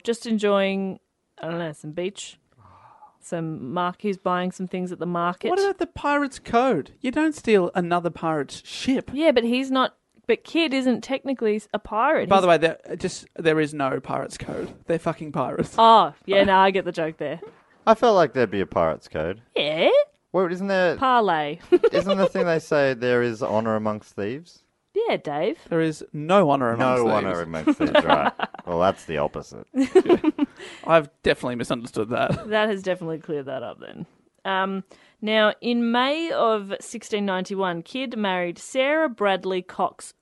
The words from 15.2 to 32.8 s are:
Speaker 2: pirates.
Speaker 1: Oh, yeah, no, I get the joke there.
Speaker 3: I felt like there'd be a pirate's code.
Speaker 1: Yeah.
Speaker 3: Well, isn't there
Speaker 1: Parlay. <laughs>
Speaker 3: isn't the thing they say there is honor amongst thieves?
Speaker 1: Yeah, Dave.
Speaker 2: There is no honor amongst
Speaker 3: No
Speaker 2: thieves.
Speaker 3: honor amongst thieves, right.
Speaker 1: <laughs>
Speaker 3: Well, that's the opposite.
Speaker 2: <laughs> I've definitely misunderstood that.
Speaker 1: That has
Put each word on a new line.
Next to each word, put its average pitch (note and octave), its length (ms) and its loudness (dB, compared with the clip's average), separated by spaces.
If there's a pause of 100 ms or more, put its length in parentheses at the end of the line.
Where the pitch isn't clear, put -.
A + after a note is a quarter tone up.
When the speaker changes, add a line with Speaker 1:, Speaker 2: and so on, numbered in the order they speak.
Speaker 2:
pirates. D3 440 -4
Speaker 1:
Oh, A3 380 8 (120)
yeah, G3 180 4
no, G3 120 4
I F#3+ 140 6
get F#3 140 0
the F3 80 -4
joke D#3+ 260 -4
there. D3+ 220 -6 (460)
Speaker 3:
I A3 80 8
felt A3+ 200 4
like E3 180 4
there'd A#2+ 180 2
be G2 100 -2
a F2+ 60 0
pirate's D#2+ 420 0
code. E2+ 340 -6 (140)
Speaker 1:
Yeah. D#3+ 340 2 (420)
Speaker 3:
Well, F3 180 0
isn't F#3 180 -6
there F#3 280 2
Speaker 1:
Parlay. F#3 600 0 (160)
<laughs> - 180 4
Speaker 3:
isn't G3 260 0
the F#3+ 100 4
thing F#3+ 180 -2
they E3 140 2
say C#3 340 2
there B2 280 2
is A#2 200 -2
honor A2 340 0
amongst G#2+ 380 -4
thieves? A#2+ 480 -8 (460)
Speaker 1:
Yeah, G3 100 -2
Dave. E3 400 -4 (100)
Speaker 2:
There E3 140 0
is D#3+ 300 -4
no D#3+ 380 4
honor C3+ 220 2
amongst B2 320 2
Speaker 3:
No A2 60 2
Speaker 2:
thieves. G#2 160 2
Speaker 3:
honor F2 160 -2
amongst E2 360 -2
thieves, D4 260 2
right. - 340 2
Speaker 1:
<laughs> - 40 -8 (240)
Speaker 3:
Well, E2+ 140 0
that's F#2+ 240 2
the D#2 140 -6
opposite. - 540 -6
Speaker 2:
<laughs> D4 760 2 (360)
I've D#3+ 240 4 (140)
definitely C3+ 320 -2
misunderstood A#2 540 -4
that. B2 400 -2
Speaker 1:
That G#3+ 200 0
has G3 140 -4